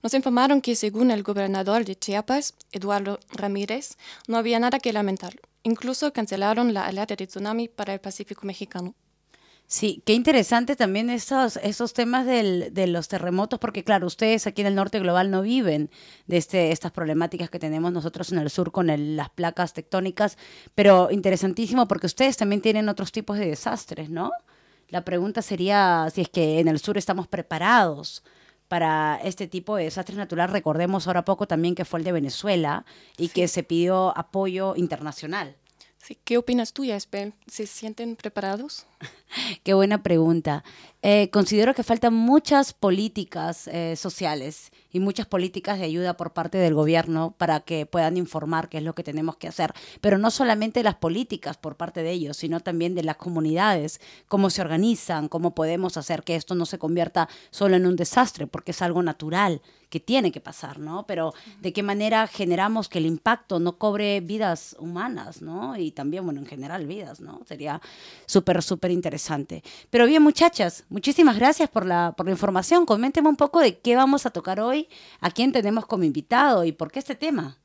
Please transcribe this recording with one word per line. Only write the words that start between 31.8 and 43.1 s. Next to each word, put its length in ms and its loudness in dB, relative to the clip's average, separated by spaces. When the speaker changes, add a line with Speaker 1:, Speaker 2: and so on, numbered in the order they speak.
Speaker 2:
fue 160 -6
el 60 -6
de 60 0
Venezuela 720 -2
y 100 -2
Speaker 1:
Sí. 60 -10
Speaker 2:
que 140 2
se 160 -4
pidió 520 2
apoyo 600 -4
internacional. 800 -6
Speaker 1:
Sí, 260 -20
¿qué 140 2
opinas 340 0
tú, 120 -6
Yasbel? 500 -6
¿Se 180 -10
sienten 500 -10
preparados? 680 -8
Speaker 2:
<laughs> 640 -10
Qué 100 2
buena 280 4
pregunta. 600 2
Eh, 280 6
considero 440 4
que 80 -4
faltan 320 2
muchas 580 4
políticas, 960 -2